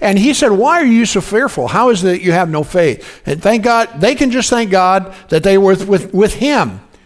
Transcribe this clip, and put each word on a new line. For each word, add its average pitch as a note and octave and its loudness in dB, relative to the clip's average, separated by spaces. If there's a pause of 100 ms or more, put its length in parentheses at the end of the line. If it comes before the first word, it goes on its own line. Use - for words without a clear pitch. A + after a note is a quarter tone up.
and G3 0
he C4 2
said, B3+ 2
"Why C#4 2
are D4+ 0
you A#3 4
so G3 -4
fearful? G3+ -4
How A3 2
is G3 0
it F#3+ 0
that F3+ -2
you F3+ 0
have E3+ 0
no D3+ -4
faith?" D3+ -4
And D3+ -6
thank G#3+ 0
God, A3+ 0
they A#3+ 2
can C4 0
just B3 -2
thank A#3 0
God F#3 0 (160)
that D#3 0
they G3 4
were G3 4
with, F#3+ 0
with, G3 -2
with F#3+ 2
him. F#3 -2 (240)